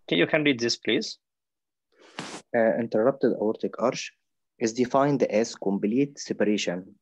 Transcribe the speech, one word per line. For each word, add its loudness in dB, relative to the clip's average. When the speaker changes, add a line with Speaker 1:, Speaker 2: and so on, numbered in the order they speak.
Speaker 1:
can, 0
you 4
can 2
read 2
this, 0
please. -2
Speaker 2:
Uh, 4
interrupted 2
aortic -4
arch -2
is -2
defined 2
as 0
complete -2
separation -4